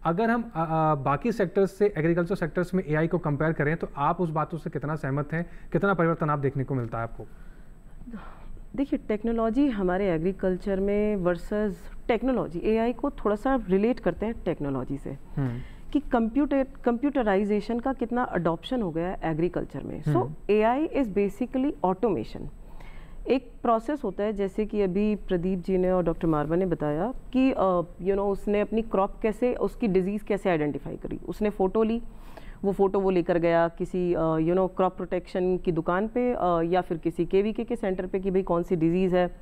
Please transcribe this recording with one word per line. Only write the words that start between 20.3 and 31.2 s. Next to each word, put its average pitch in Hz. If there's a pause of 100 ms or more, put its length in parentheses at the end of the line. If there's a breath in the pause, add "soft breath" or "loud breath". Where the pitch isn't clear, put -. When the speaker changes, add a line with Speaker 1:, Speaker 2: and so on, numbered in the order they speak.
Speaker 2:
एआई 226
is 262
basically 208 (140)
automation। 185 (840 loud breath)
एक 262 (100)
प्रोसेस 240
होता 202
है, 214
जैसे 202
कि 208
अभी 202
प्रदीप 185
जी 190
ने 185
और 185
डॉक्टर 165
मारवा 151
ने 190
बताया 160 (200)
कि, 262
अ, - (260)
you 170
know, 196
उसने 202
अपनी 214
क्रॉप 202
कैसे, 226
उसकी -
डिजीज़ 190
कैसे 196
आइडेंटिफाई 151
करी। -